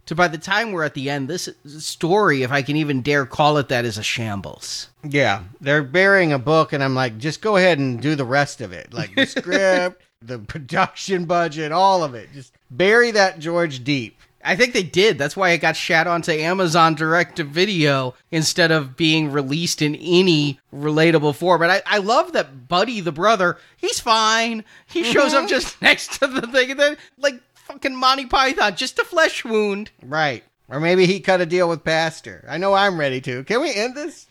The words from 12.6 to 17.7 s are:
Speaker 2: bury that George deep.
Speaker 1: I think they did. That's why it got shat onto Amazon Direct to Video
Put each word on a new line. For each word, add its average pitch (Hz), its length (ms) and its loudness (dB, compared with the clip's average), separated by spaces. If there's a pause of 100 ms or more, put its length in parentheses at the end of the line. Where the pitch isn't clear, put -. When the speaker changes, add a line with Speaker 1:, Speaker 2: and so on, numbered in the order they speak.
Speaker 2:
bury 214 420 4
that 190 280 2
George 160 440 -4
deep. 123 340 -4 (260)
Speaker 1:
I 175 120 0
think 247 180 2
they 226 80 0
did. 180 380 2
That's 143 180 -4
why 185 140 2
it 170 80 2
got 160 160 0
shat 170 320 0
onto 170 240 -2
Amazon 165 640 2
Direct 160 400 0
to 170 80 -4
Video 147 720 0 (160)